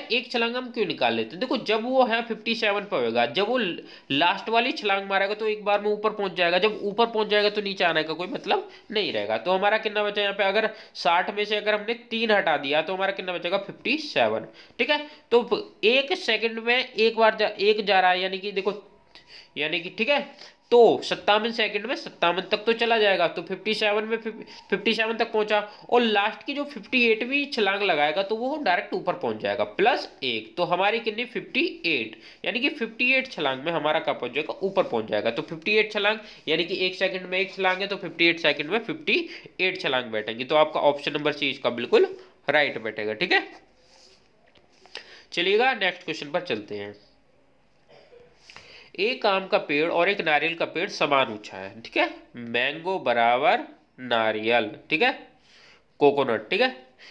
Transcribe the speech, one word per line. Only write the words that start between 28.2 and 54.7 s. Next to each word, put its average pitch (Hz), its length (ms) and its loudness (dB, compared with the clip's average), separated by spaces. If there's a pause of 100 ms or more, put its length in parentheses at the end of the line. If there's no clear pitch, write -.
तो 202 120 -4
वो 254 220 -4
डायरेक्ट 202 360 0
ऊपर 180 220 -2
पहुंच 110 220 -4
जाएगा। 101 340 -2
प्लस 254 380 2 (140)
एक, 113 340 -6
तो 175 80 0
हमारी 190 340 2
कितनी? 226 280 -4
फिफ्टी 170 360 -4 (240)
एट, 120 320 -2 (260)
यानी 202 140 -4
कि 254 120 -2
फिफ्टी 233 420 -4
एट 262 180 -2
छलांग 135 320 -2
में 170 80 -2
हमारा 156 300 0
कब 139 180 -2
पहुंच 120 140 -6
जाएगा? 151 280 -4
ऊपर 190 240 0
पहुंच 110 220 -2
जाएगा। 107 240 0
तो 135 120 -4
फिफ्टी 190 340 -2
एट 208 160 2
छलांग, 208 260 0 (280)
यानी 160 180 0
कि 185 200 -2
एक 185 100 -4
सेकंड 185 340 -4
में 185 100 -2
एक 190 140 -4
छलांग 190 280 0
है, 196 60 -4
तो 196 100 -6
फिफ्टी 170 300 0
एट 165 140 2
सेकंड 147 280 0
में 214 120 -2
फिफ्टी 226 460 -4 (340)
एट 180 200 -2
छलांग 127 300 -2
बैठेंगी। 113 320 -6
तो 143 140 0
आपका 151 240 4
ऑप्शन 147 320 2
नंबर 147 200 -2
सी 143 160 -2
इसका 127 220 -4
बिल्कुल 123 440 2 (340)
राइट 135 320 2
बैठेगा, 107 340 -4
ठीक 180 160 -2
है। 392 140 2 (1900)
चलिएगा 208 440 2
नेक्स्ट 185 280 -4
क्वेश्चन 151 280 -8
पर 170 120 -2
चलते 107 340 -6
हैं। 101 180 -10 (2000)
एक 247 260 -2
आम 190 220 2
का 202 120 0
पेड़ 156 300 0
और 170 200 2
एक 196 120 -2
नारियल 160 340 2
का 165 120 -2
पेड़ 175 220 -4
समान 139 440 2
ऊंचा 104 240 -12
है, 98 240 -12
ठीक - 160 -8
है, 330 120 2 (260)
मैंगो 135 640 -2
बराबर 131 640 2 (360)
नारियल, 113 680 2 (200)